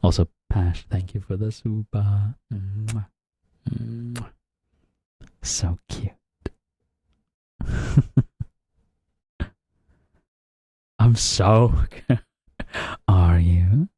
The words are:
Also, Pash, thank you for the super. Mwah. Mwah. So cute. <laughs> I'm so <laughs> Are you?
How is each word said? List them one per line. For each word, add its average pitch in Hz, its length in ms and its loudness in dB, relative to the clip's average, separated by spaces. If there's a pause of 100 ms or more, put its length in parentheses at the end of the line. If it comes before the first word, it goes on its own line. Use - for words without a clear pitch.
Also, 87 260 2 (200)
Pash, 90 400 -2
thank 92 260 -6
you 104 60 -6
for 95 160 -8
the 107 160 -4
super. 107 840 -2 (180)
Mwah. 104 540 -8 (640)
Mwah. 117 600 -10 (1120)
So - 360 -6 (100)
cute. - 240 -8 (1500)
<laughs> - 640 0 (2750)
I'm 117 180 6
so 110 560 2 (360)
<laughs> - 1000 -6
Are 87 300 6
you? 90 600 4